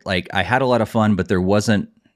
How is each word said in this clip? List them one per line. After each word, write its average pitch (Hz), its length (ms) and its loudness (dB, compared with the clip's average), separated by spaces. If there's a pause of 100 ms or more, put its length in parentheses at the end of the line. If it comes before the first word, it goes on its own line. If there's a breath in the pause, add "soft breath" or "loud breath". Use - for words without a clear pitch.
like, 92 280 -2
I 95 100 -2
had 120 180 0
a 131 40 0
lot 120 160 2
of 107 80 -2
fun, 107 260 2
but 90 140 -2
there 92 120 0
wasn't, 101 480 0 (260)